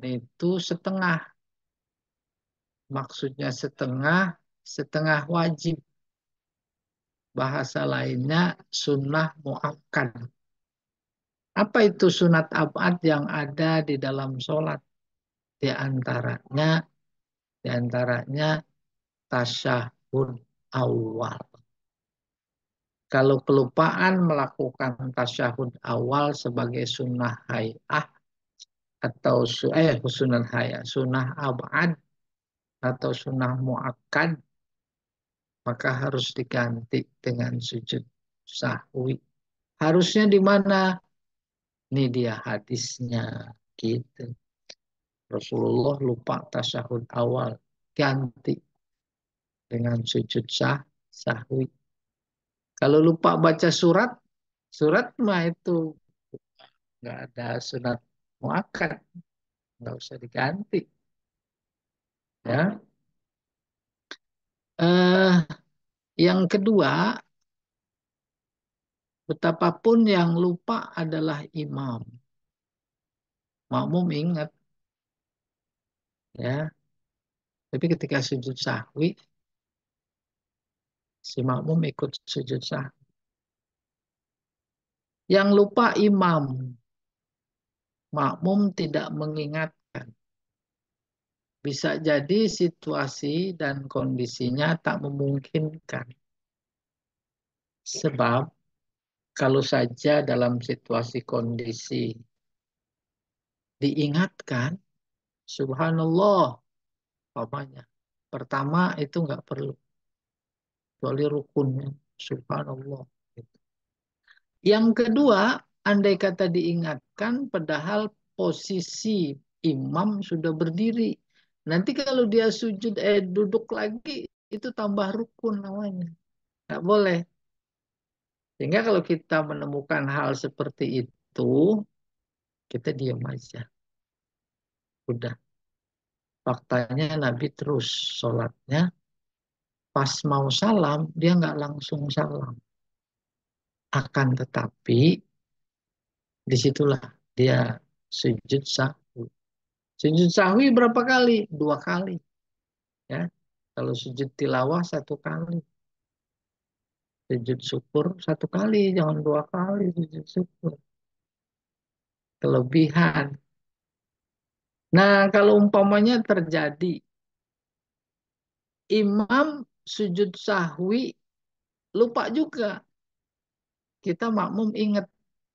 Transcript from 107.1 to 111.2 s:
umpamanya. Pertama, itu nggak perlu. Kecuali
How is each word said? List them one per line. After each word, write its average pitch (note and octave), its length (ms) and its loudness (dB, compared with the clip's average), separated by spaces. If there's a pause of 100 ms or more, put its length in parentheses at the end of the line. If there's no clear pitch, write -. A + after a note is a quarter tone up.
umpamanya. C3 560 -10 (400)
Pertama, C#3+ 720 -2
itu D3+ 240 -2
nggak C#3 240 -6
perlu. C#3 260 -6 (1300)
Kecuali C3+ 260 -2